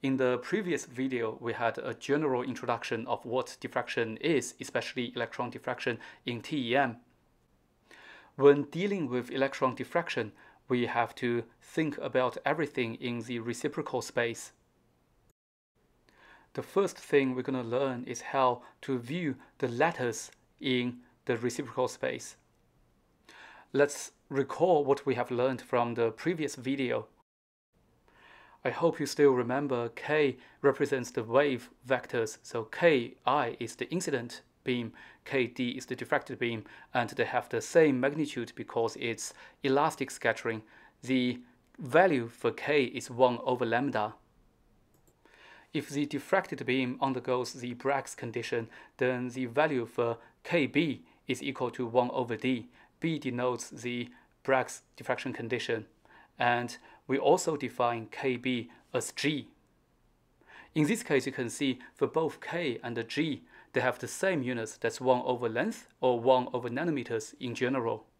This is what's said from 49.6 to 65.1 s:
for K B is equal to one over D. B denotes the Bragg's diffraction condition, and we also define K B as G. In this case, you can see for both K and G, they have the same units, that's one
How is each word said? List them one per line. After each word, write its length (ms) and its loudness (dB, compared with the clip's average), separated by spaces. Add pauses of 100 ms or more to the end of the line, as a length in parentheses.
for 320 0 (240)
K 240 2
B 380 0 (240)
is 160 -2
equal 260 -4
to 160 -4
one 240 4
over 260 -2
D. 300 -2 (320)
B 220 -2
denotes 500 -4
the 380 -6 (340)
Bragg's 400 2 (140)
diffraction 360 -4
condition, 540 -4 (540)
and 360 2 (300)
we 100 0
also 400 4
define 540 -2
K 260 -2
B 340 -2 (220)
as 200 -2
G. 360 -2 (1300)
In 120 4
this 160 0
case, 220 2
you 80 -4
can 160 -4
see 300 -2 (160)
for 120 0
both 320 0
K 440 -4
and 260 -4
G, 360 -2 (280)
they 80 2
have 180 2
the 80 -8
same 360 0
units, 340 -4
that's 240 -2
one 240 4